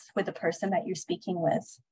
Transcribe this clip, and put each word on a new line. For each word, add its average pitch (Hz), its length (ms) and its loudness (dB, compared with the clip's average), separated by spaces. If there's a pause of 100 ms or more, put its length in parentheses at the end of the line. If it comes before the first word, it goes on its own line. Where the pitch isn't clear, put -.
(140)
with 196 120 2
the 196 60 -4
person 185 380 0
that 175 160 2
you're - 100 -2
speaking 175 440 -2
with. - 400 0 (120)